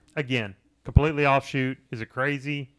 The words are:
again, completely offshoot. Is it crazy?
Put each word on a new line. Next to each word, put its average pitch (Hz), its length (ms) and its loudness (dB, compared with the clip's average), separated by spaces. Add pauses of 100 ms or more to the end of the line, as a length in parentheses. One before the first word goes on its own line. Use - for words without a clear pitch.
(160)
again, 123 400 -2 (300)
completely 147 400 2
offshoot. 135 520 2 (140)
Is 120 80 -8
it 110 60 -8
crazy? 139 720 -4